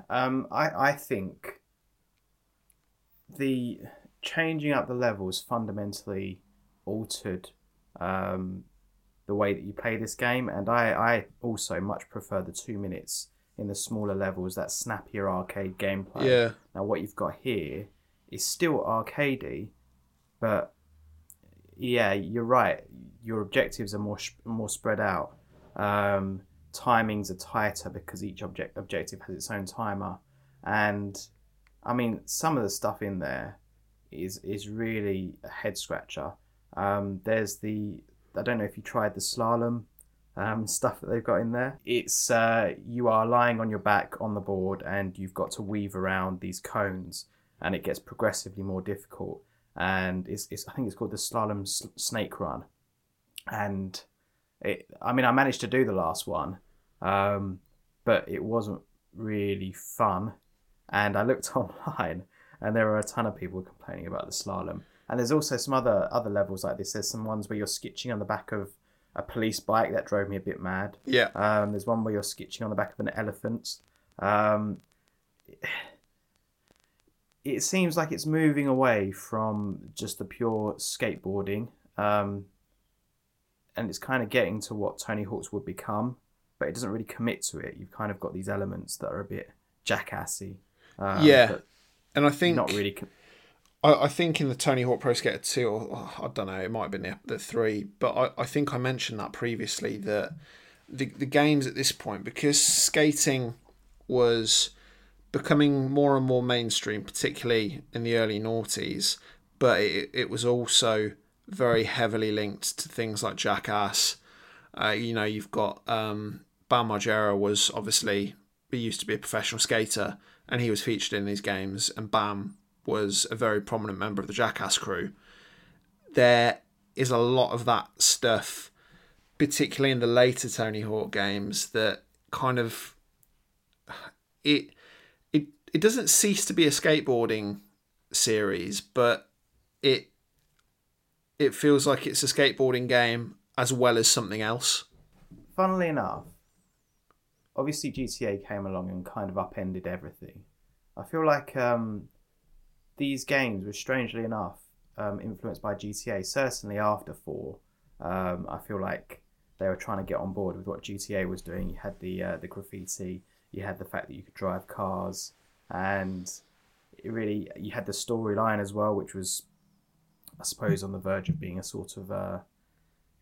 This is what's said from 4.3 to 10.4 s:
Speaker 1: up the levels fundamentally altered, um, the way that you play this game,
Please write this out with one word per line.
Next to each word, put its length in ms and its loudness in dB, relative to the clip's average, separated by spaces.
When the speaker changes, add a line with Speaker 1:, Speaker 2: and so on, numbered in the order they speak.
Speaker 1:
up 140 0
the 60 -4
levels 540 0
fundamentally 920 -4
altered, 680 -6
um, 640 -2
the 80 0
way 180 2
that 100 -8
you 100 -10
play 240 -2
this 180 -6
game, 340 0